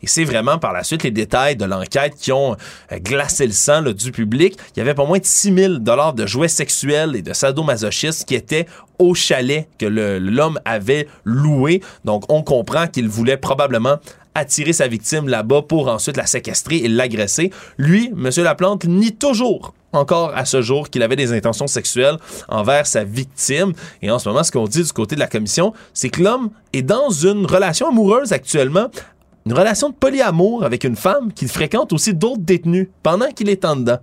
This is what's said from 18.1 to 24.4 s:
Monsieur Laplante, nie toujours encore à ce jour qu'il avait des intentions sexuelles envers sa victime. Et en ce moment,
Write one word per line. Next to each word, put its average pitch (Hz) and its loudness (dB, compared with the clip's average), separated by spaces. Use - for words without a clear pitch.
Monsieur 127 0
Laplante, 185 0
nie 202 2
toujours 247 -2
encore 160 0
à 123 -4
ce 135 0
jour 139 -2
qu'il 127 -2
avait 113 2
des 123 -2
intentions 117 -2
sexuelles 131 0
envers 131 0
sa 110 0
victime. 135 -2
Et 101 -2
en 123 2
ce - -6
moment, 135 2